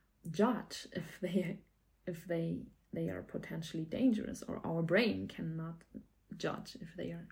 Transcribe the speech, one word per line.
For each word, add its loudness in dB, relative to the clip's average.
judge 2
if -6
they, 2
if -6
they, 0
they 0
are -4
potentially -4
dangerous, 2
or -4
our 2
brain 6
cannot -6
judge -4
if -12
they -4
are -8